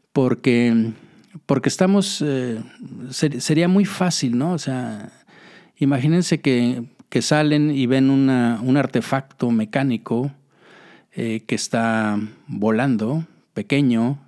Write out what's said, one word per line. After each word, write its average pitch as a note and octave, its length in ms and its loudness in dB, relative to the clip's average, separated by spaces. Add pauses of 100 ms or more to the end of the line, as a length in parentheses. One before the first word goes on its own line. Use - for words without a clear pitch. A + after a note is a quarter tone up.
(120)
porque, A#2+ 760 2 (560)
porque C#3 220 2
estamos, G3 580 0
eh, B2+ 340 -4 (500)
ser-, C#3+ 300 -2
sería E3 280 2
muy F#3+ 160 4
fácil, D#3+ 520 -2
¿no? D#3 160 0
O E3 60 -4
sea, A#2 540 -8 (680)
imagínense D3 640 2
que, B2 420 0 (260)
que A#2+ 140 0
salen D3+ 480 2
y C3+ 160 0
ven C3+ 240 4
una, C3 520 2
un C3 140 2
artefacto C3 760 -2
mecánico, A#2+ 800 -2 (800)
eh, A2+ 320 -6
que - 80 -4
está A2 640 -2 (300)
volando, A2+ 800 -2 (280)
pequeño, B2 720 0